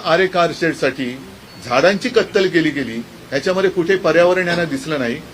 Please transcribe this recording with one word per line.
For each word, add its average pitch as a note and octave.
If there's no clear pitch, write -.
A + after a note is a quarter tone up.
आरे F3
कारशेडसाठी D3+
झाडांची F3
कत्तल G3
केली D#3+
गेली, B2+
ह्याच्यामध्ये F#3
कुठे F#3
पर्यावरण F3+
यांना F3
दिसलं D3
नाही, B2+